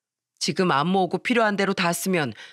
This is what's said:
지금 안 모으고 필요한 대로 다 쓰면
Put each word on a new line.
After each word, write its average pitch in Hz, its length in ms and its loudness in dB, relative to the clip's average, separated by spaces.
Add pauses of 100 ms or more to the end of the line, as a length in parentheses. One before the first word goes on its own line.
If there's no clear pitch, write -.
(380)
지금 180 340 0
안 143 160 2
모으고 185 300 0
필요한 226 380 2
대로 196 160 0
다 175 200 0
쓰면 170 400 -2 (200)